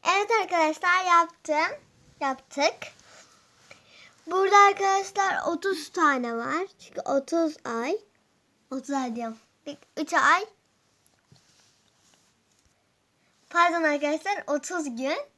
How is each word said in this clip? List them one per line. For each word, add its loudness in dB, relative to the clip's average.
Evet 0
arkadaşlar, 0
yaptım. 2
Yaptık. -2
Burada 4
arkadaşlar 2
otuz -4
tane 0
var. -4
Çünkü -12
otuz 0
ay. -4
Otuz -8
ay -4
diyorum. -8
Bir, -12
üç -4
ay. 4
Pardon 2
arkadaşlar, -2
otuz -4
gün -4